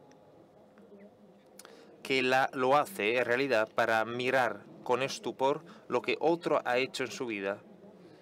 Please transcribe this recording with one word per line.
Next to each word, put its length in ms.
que 200
la, 320
lo 240
hace 400
en 80
realidad 480
para 320
mirar 580
con 180
estupor 600
lo 120
que 180
otro 460
ha 140
hecho 260
en 60
su 160
vida. 320